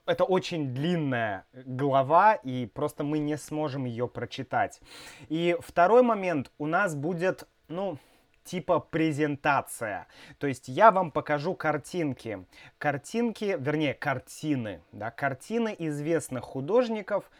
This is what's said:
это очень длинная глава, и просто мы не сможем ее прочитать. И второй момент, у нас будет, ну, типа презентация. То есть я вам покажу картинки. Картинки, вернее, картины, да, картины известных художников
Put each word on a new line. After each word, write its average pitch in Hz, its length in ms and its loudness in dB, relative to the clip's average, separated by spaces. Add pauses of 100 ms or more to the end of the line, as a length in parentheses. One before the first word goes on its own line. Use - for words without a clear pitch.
это 175 200 2
очень 175 480 0
длинная 127 800 0
глава, 135 840 4
и 127 300 -4
просто 147 400 -4
мы 151 140 0
не 147 180 -2
сможем 143 480 -4
ее 120 220 -2
прочитать. 117 760 -4 (480)
И 170 320 2
второй 202 420 6
момент, 185 540 0
у 147 80 -6
нас 170 300 0
будет, 170 520 -2 (220)
ну, 175 280 -6 (500)
типа 175 320 0
презентация. 143 1300 -2 (320)
То - 80 -2
есть 131 200 -6
я 185 240 8
вам 180 200 0
покажу 151 420 -2
картинки. 139 920 -4 (320)
Картинки, 202 840 -2
вернее, 147 340 0
картины, 123 880 -4 (100)
да, 107 200 -8
картины 214 680 -4
известных 147 680 -4
художников 208 840 -2 (100)